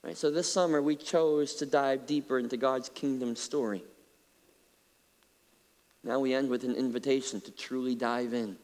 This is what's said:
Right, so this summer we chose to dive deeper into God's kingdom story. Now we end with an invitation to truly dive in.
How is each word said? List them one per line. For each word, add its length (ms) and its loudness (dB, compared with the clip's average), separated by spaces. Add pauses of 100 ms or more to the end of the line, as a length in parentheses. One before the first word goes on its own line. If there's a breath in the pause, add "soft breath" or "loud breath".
Right, 120 -8
so 140 0
this 220 0
summer 280 4
we 160 2
chose 600 2
to 100 -4
dive 400 2
deeper 320 0
into 200 -2
God's 320 0
kingdom 460 -2
story. 480 -2 (2250)
Now 160 -2
we 160 2
end 160 2
with 120 0
an 120 0
invitation 680 0
to 80 -16
truly 460 -4
dive 400 -2
in. 280 -4